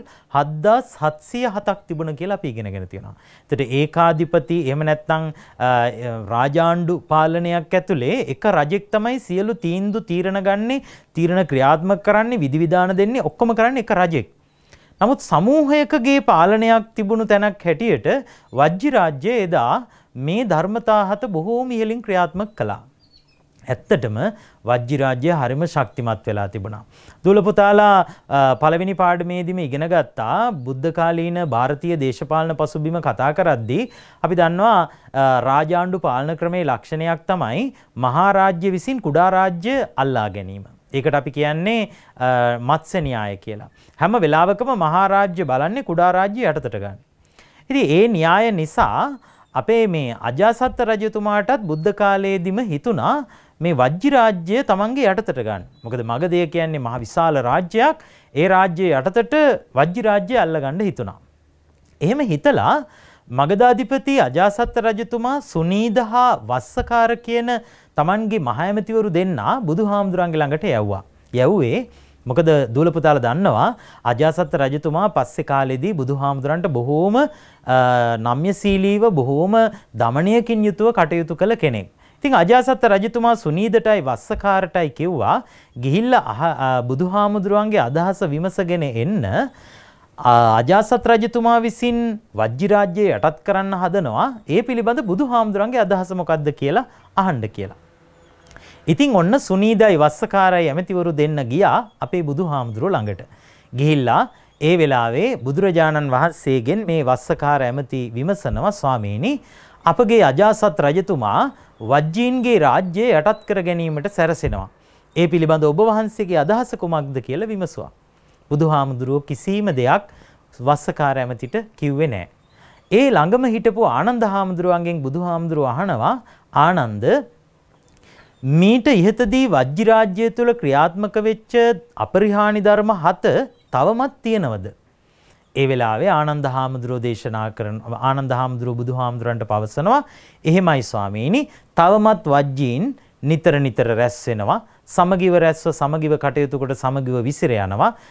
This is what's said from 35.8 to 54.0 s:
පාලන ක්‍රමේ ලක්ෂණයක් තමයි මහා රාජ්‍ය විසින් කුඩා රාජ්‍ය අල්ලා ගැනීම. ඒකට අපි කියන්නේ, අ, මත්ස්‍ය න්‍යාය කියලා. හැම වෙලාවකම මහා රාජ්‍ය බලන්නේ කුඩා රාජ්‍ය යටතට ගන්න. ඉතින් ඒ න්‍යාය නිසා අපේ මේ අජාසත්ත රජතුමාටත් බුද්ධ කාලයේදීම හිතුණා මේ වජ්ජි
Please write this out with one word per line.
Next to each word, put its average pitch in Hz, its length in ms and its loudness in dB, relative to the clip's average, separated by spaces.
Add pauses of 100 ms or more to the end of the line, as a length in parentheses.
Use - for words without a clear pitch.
පාලන 143 360 -2
ක්‍රමේ 170 280 -4
ලක්ෂණයක් 160 640 -4
තමයි 165 380 -2 (280)
මහා 127 400 0
රාජ්‍ය 190 380 2
විසින් 226 300 -4
කුඩා 165 300 2
රාජ්‍ය 185 440 0 (180)
අල්ලා 127 360 -2
ගැනීම. 98 360 -12 (240)
ඒකට 135 260 -2
අපි 143 160 -2
කියන්නේ, 160 500 -2 (340)
අ, 127 140 -2 (300)
මත්ස්‍ය 151 420 -4
න්‍යාය 110 360 -6
කියලා. 104 320 -14 (300)
හැම 180 160 2
වෙලාවකම 185 640 2
මහා 175 320 2
රාජ්‍ය 190 360 0
බලන්නේ 151 380 -2
කුඩා 175 300 2
රාජ්‍ය 202 360 0
යටතට 123 240 -4
ගන්න. 101 240 -10 (760)
ඉතින් 269 200 2
ඒ 190 180 4
න්‍යාය 190 420 2
නිසා 156 540 0 (500)
අපේ 226 320 0
මේ 143 340 -4
අජාසත්ත 214 600 0
රජතුමාටත් 214 840 -2
බුද්ධ 160 300 -2
කාලයේදීම 196 720 0
හිතුණා 170 480 -2 (480)
මේ 170 140 0
වජ්ජි 147 360 2